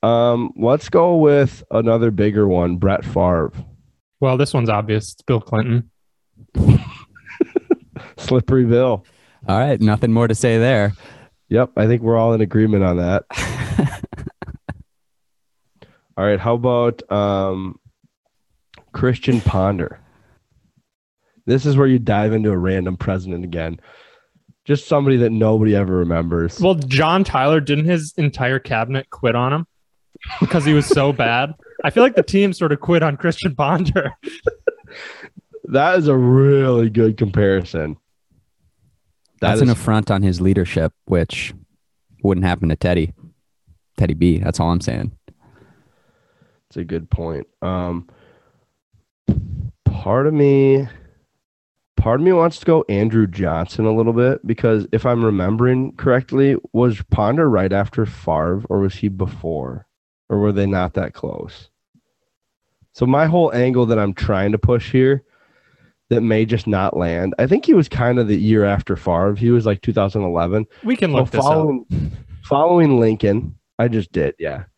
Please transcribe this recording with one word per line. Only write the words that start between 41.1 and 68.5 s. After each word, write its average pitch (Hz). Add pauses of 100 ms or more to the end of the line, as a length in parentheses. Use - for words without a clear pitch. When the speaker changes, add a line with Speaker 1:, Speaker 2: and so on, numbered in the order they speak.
Speaker 3:
wouldn't 95
happen 90
to 78
Teddy. 87 (840)
Teddy 82
B, 85
that's 87
all 85
I'm 85
saying. - (1600)
Speaker 1:
That's -
a 90
good 82
point. 82 (160)
Um, 90 (1800)
part 123
of 156
me, 139 (1120)
part 113
of 156
me 185
wants 170
to -
go 160
Andrew 110
Johnson 87
a 110
little 113
bit 123
because 113
if 110
I'm 120
remembering 113
correctly, 135 (160)
was 117
Ponder 135
right 95
after 101
Favre 85
or 98
was 95
he -
before? 82 (420)
Or 101
were 104
they 98
not 92
that -
close? - (1200)
So 123
my 143
whole 165
angle 123
that 113
I'm 101
trying 101
to 107
push -
here 131 (880)
that 120
may 110
just 110
not 101
land, 87
I 127
think 208
he 320
was 175
kind 123
of 113
the 104
year 107